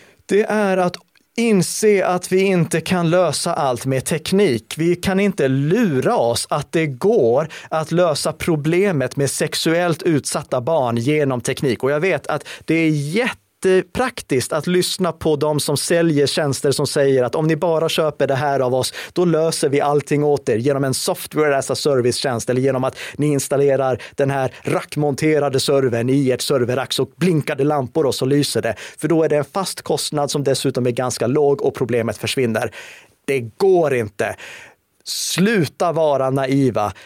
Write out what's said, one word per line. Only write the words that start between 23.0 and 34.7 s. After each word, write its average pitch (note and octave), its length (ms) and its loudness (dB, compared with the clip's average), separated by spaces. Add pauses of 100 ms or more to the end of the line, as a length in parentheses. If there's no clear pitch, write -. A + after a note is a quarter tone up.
ni D3 120 0
installerar C3+ 760 2 (140)
den C#3 160 0
här C3+ 300 -2
rackmonterade D3 1000 0
servern B2+ 500 2
i C3+ 220 2
ert B2 100 -2
serverrack B2 520 0
så C3+ 120 0 (100)
blinkar D#3 400 0
det C3 80 0
lampor D3 420 0
och A#2+ 100 0
så C3+ 100 -2
lyser C3+ 360 2
det. A2+ 140 -2 (220)
För D3+ 100 -4
då D#3+ 160 4
är D#3 60 2
det D3+ 80 2
en C#3+ 80 0
fast - 360 -6
kostnad D3 500 -2
som D3 120 -2
dessutom C3 440 0
är B2 40 0
ganska B2 360 -2
låg C#3+ 340 2
och C3+ 140 -2
problemet A#2 420 -2
försvinner. A2+ 540 -2 (540)
Det C#3 140 0
går D#3 540 2
inte. G#2+ 420 -4 (680)